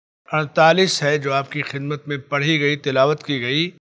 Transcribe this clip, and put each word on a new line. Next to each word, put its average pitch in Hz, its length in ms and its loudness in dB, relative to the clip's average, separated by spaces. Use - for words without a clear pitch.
اڑتالیس 160 720 2
ہے 147 140 2
جو 139 160 -4
آپ 135 180 -2
کی 147 100 -6
خدمت 143 460 -8
میں 147 100 -6
پڑھی 143 420 -2
گئی، 147 160 0
تلاوت 143 480 0
کی 135 180 -4
گئی۔ 151 300 -2